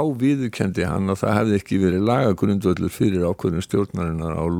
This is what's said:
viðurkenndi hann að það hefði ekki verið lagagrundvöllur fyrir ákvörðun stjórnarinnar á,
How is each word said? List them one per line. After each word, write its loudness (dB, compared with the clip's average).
viðurkenndi 0
hann 0
að -4
það 0
hefði 2
ekki -2
verið 2
lagagrundvöllur 0
fyrir 2
ákvörðun -2
stjórnarinnar -2
á, 0